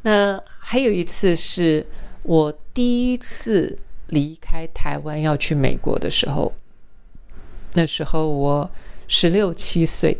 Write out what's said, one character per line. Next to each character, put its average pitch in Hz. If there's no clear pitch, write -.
那 202
还 -
有 247
一 180
次 196
是 165
我 156
第 247
一 247
次 -
离 151
开 165
台 -
湾 151
要 151
去 -
美 135
国 -
的 -
时 -
候， -
那 170
时 160
候 156
我 143
十 -
六 190
七 -
岁 -